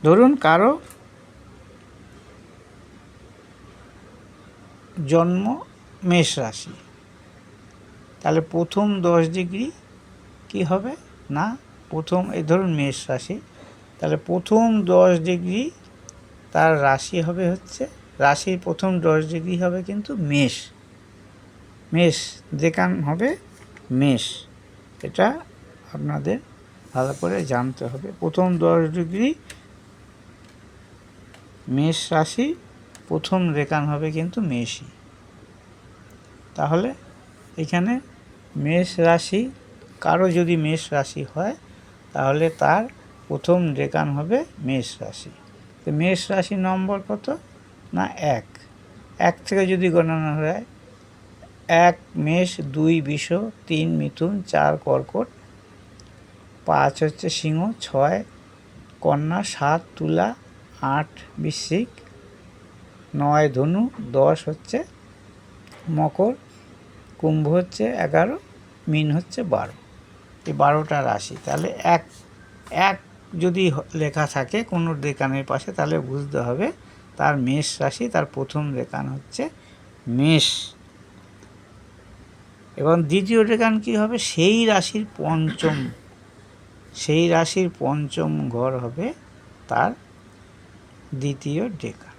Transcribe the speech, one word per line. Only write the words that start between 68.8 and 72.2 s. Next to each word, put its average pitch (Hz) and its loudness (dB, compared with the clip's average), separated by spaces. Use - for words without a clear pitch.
মীন 156 0
হচ্ছে 175 -4
বারো। 127 -2
এই 160 -6
বারোটা 147 2
রাশি। 113 -4
তাহলে 147 -2
এক, 170 2